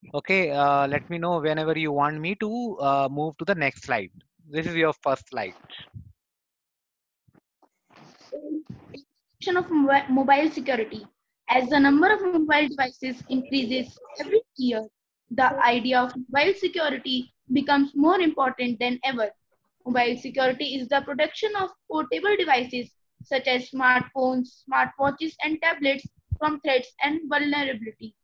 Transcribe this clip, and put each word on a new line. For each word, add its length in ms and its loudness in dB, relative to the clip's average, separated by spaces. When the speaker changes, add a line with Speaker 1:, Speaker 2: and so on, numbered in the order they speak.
Speaker 1:
Okay, 380 0
uh, 360 2
let 220 -4
me 80 -6
know 220 -2
whenever 400 2
you 140 0
want 260 2
me 160 -2
to, 460 -4
uh, 280 4
move 280 -4
to 80 -8
the 100 2
next 280 -2
slide. 280 -2
This 220 -6
is 80 -4
your 160 2
first 280 -2
slide. 240 -8
Speaker 2:
Section 240 -4
of 120 -2
mobi-, 420 2
mobile 420 4
security. 560 -6
As 200 2
the 100 4
number 340 6
of 80 0
mobile 460 2
devices 600 -6
increases 680 -2
every 220 2
year, 280 0
the 340 2
idea 360 2
of 120 -2
mobile 260 2
security 760 -4
becomes 420 2
more 240 4
important 600 0
than 240 -2
ever. 240 -2
Mobile 320 0
security 580 -2
is 140 -8
the 120 2
protection 540 -4
of 140 -4
portable 480 0
devices 540 0
such 240 -2
as 240 -2
smartphones, 1000 0
smartwatches, 640 -2
and 160 -2
tablets 440 0
from 240 -2
threats 300 0
and 280 -2
vulnerability. 840 -4